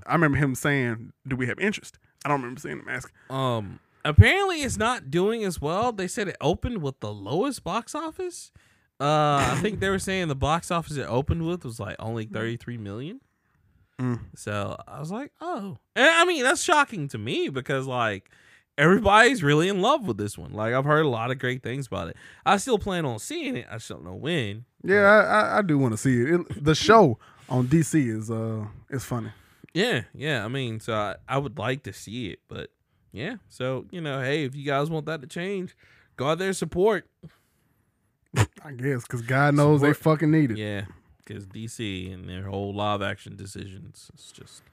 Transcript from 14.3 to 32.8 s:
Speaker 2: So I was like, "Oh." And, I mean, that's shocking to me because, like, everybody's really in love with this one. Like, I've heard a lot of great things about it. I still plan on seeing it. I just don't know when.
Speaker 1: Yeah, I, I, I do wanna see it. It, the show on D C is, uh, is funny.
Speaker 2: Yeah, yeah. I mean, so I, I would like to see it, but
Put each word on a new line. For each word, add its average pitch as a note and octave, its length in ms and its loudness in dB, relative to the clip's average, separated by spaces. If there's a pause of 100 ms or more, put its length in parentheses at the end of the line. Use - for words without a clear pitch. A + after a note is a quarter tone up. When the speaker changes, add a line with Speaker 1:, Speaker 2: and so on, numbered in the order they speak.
Speaker 2:
So G#2 400 -6 (120)
I A#2+ 120 -14
was D#3 120 -8
like, B3+ 280 -8
"Oh." G#3 380 -8 (180)
And, C4 140 6
I E4 160 6
mean, E4 180 0
that's C#4+ 200 2
shocking C#4 460 2
to B2 100 -8
me A3+ 300 -4
because, C3 380 -4
like, A2+ 420 -2 (480)
everybody's G#3 680 6
really D3+ 260 4
in G3 120 0
love B3+ 260 2
with A2 100 -4
this G#2 200 -6
one. D#2+ 160 -12
Like, A2 200 -2
I've C3+ 120 0
heard D3+ 200 4
a C#3+ 40 2
lot A#2 220 -2
of C3 80 -4
great B2+ 240 -4
things B2+ 240 -6
about F2+ 220 -6
it. - 80 -14 (280)
I G3 120 4
still G#3 220 0
plan F3 260 -4
on A2+ 140 -4
seeing D4 380 -6
it. A#2+ 120 -10
I G#2+ 60 -10
just A2+ 140 -12
don't C2+ 140 -14
know F2+ 120 -14
when. A#2 500 -4 (180)
Speaker 1:
Yeah, G3 180 4
I, G3+ 200 10
I, G#3 380 4
I - 20 6
do D#3 160 2
wanna A#2+ 200 2
see B2+ 240 4
it. D3 200 2
It, - 220 -10
the D#3 120 4
show G3+ 440 8 (300)
on B2+ 180 2
D D#3+ 160 4
C C#3+ 260 2
is, A2 220 -6
uh, A2+ 340 -4 (240)
is C3 140 -6
funny. A2+ 260 -6 (440)
Speaker 2:
Yeah, F#3 280 0 (140)
yeah. B2+ 280 -2
I G#2+ 40 -4
mean, A#2+ 320 -4
so A#2 160 -6
I, G#2 200 -2 (120)
I B2+ 100 -2
would C#3+ 220 -4
like C3 240 -4
to G2 100 -12
see G#2+ 360 -10
it, - 180 -12
but - 240 -12 (400)